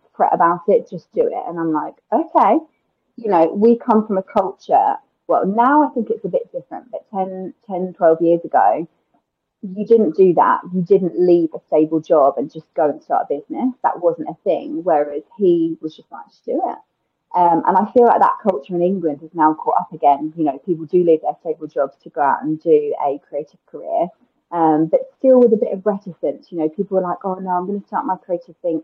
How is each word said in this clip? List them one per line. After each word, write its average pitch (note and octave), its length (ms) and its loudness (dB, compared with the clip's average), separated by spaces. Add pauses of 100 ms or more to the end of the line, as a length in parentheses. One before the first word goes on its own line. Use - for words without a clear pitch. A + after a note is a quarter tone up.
(160)
fret - 180 0
about E3+ 340 0
it, F#3 220 2
just - 220 -14
do E3+ 140 0
it. - 220 -6
And F3 100 -10
I'm E3 140 -4
like, D#3 220 -6 (180)
"Okay." C#4 460 2 (580)
You A3+ 140 -6
know, E3 220 4
we A3+ 260 4
come G#3+ 280 0
from G3+ 120 -4
a F#3+ 40 -4
culture, E3+ 720 0 (300)
well, D3+ 180 0
now B3 400 2
I B3+ 80 -2
think A3 180 -4
it's - 140 -6
a G3 40 -6
bit F3 240 -4
different, - 400 -14
but - 180 -12
ten, F#3+ 420 -8 (140)
ten, F#3 280 -6
twelve E3 280 2
years E3+ 220 2
ago, A#2 420 0 (760)
you G3+ 240 -8
didn't G#3+ 300 2
do F#3 180 4
that. - 260 2 (120)
You F#3 100 -2
didn't F3+ 360 0
leave F3 360 2
a D#3 120 -12
stable D#3 340 0
job D3 380 2
and C#3 140 -8
just - 220 -18
go D#3+ 140 0
and - 140 -6
start - 260 -4
a C#3+ 120 -4
business. B3 420 -6
That - 180 -2
wasn't E3+ 280 -2
a E3+ 160 -12
thing. E3+ 400 -4
Whereas D3 400 -2 (120)
he E3+ 440 0
was D#3+ 160 -10
just - 160 -20
like, - 160 -18
"Just - 160 -20
do E4+ 200 -4
it." - 140 -8 (560)
Um, F3 320 4
and G3 100 2
I G#3 160 0
feel A#3+ 140 6
like - 140 4
that - 220 2
culture F#3+ 320 -4
in F3 80 0
England E3 380 -2
has D#3+ 140 -20
now D#3 200 4
caught - 260 -2
up F#3+ 120 -10
again. D3+ 440 0
You E3 80 -2
know, C#3 140 -2
people D#3+ 280 -6
do F3+ 180 2
leave D#3+ 180 4
their D3+ 180 -4
stable D#3+ 260 -8
jobs C#3+ 380 -4
to E3 60 -20
go D#3+ 120 -8
out C3+ 200 0
and D#3 200 -4
do D3+ 320 2 (100)
a C#3+ 140 -2 (100)
creative D3+ 380 -10
career, - 400 -4 (460)
um, D#3+ 340 2
but - 140 0 (180)
still C4 220 6
with A#3 120 6
a G#3+ 40 4
bit - 160 -2
of F#3+ 120 -10
reticence. F3 680 -6
You F3 60 -8
know, D#3 100 -2
people F#3+ 300 -4
are F#3 40 0
like, F3 220 -6
"Oh, F#3 100 -4
no, F#3+ 160 -8
I'm F3+ 160 -2
gonna G3+ 200 -8
start - 200 -6
my F#3 100 -4
creative F3 420 -8
thing E3 260 -4